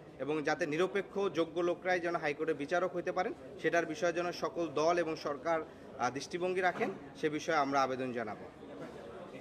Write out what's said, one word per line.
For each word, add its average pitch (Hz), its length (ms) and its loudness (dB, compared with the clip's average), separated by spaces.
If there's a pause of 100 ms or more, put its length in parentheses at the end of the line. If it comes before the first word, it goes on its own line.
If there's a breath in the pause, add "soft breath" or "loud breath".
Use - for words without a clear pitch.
(200)
এবং 147 240 0
যাতে 156 220 2
নিরপেক্ষ 185 540 0 (140)
যোগ্য 160 260 0
লোকরাই 175 400 2
যেন 170 160 -2
হাইকোর্টে 160 380 0
বিচারক 175 420 0
হতে 175 160 -2
পারেন, 185 220 0 (280)
সেটার 165 240 4
বিষয়ে 160 280 0
যেন 175 180 0
সকল 165 360 -2
দল 156 300 4
এবং 160 180 2
সরকার, 156 460 0
আহ, - 480 -4
দৃষ্টিভঙ্গি 180 520 -2
রাখেন, 185 280 2 (320)
সে 160 80 4
বিষয়ে 151 280 0
আমরা 139 240 4
আবেদন 127 320 0
জানাবো। 107 320 -4 (960)